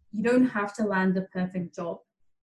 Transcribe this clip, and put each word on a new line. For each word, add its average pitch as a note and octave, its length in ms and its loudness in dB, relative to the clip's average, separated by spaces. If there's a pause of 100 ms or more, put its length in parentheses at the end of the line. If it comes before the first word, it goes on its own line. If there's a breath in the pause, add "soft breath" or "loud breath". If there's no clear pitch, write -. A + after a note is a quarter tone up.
(120)
you G#3+ 100 -4
don't B3+ 240 6
have G3+ 280 -4
to A3 100 -2
land F#3+ 300 2
the F#3 80 0
perfect F#3 520 -6
job E3+ 240 -8 (460)